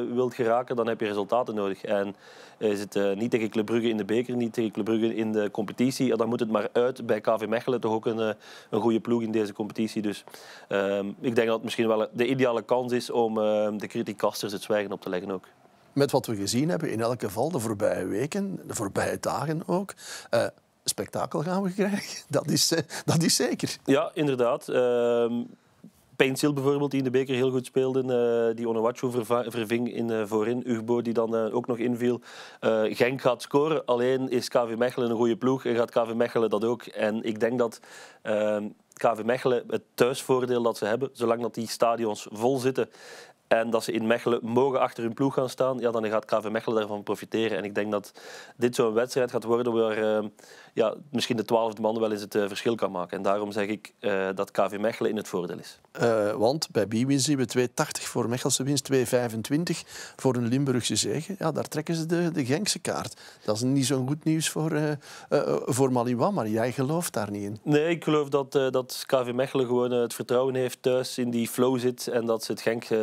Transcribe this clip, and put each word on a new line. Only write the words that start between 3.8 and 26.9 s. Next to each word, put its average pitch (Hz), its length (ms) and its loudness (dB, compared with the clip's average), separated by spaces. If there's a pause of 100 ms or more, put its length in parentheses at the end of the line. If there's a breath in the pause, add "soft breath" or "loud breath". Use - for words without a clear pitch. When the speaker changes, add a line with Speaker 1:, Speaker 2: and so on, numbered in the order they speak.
Speaker 1:
in 113 80 0
de 107 80 -2
beker, 123 320 -2
niet 117 160 -2
tegen 113 180 0
Club 110 140 -4
Brugge 110 300 2
in 110 180 -2
de 104 180 0
competitie, 123 560 0
ja, 113 100 2
dan 113 120 2
moet 120 120 0
het 113 100 -2
maar 104 220 2
uit 120 340 0
bij 110 140 2
K 113 180 2
V 107 80 -4
Mechelen, 117 340 0
toch 110 120 0
ook 110 140 0
een, 113 140 0
eh, 110 140 0 (360 loud breath)
een 110 100 2
goede 110 200 4
ploeg 120 220 0
in 110 100 -4
deze 107 200 0
competitie. 107 500 -4
Dus, 101 220 -4 (440 loud breath)
ehm, 101 400 0 (120)
ik 131 140 -2
denk 113 120 2
dat 113 80 0
het 113 80 -4
misschien 113 260 0
wel 110 240 2
de 120 140 0
ideale 127 360 2
kans 123 300 -2
is 123 180 -2
om, 113 280 0
ehm, 107 380 0
de 107 100 -6
criticasters 104 640 -4
het 95 100 -8
zwijgen 104 300 -2
op 92 80 -8
te - 80 -8
leggen 95 220 -4
ook. 92 180 -8 (440)
Speaker 2:
Met 139 180 2
wat 131 160 0
we 113 100 -4
gezien 113 320 0
hebben, 175 220 -2
in 113 100 -4
elk 117 200 -2
geval 113 300 -4
de 165 100 -2
voorbije 101 460 -2
weken, 165 600 -4
de - 80 -10
voorbije 98 460 -2
dagen 156 460 -4
ook, 190 280 -4 (360 loud breath)
eh, 113 160 2 (380)
spektakel - 580 -4
gaan 185 200 -2
we 185 100 -2
krijgen. 196 540 -2
<laughs> - 20 -18
Dat 143 220 0
is, 156 220 2
eh, 165 100 2 (220 loud breath)
dat 160 180 4
is - 140 4
zeker. - 480 -2
Speaker 1:
Ja, 143 300 2
inderdaad. 135 540 2
Ehm, 120 720 2 (760)
Paintsil 139 360 4
bijvoorbeeld, 143 380 2